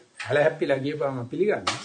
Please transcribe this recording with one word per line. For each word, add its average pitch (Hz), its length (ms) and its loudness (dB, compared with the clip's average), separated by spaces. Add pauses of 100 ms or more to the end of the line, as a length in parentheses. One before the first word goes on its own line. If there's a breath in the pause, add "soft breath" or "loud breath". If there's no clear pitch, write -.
(180)
හැලහැප්පිලා 143 640 2
ගියපම 139 440 -2
පිළිගන්නවා. 139 600 -2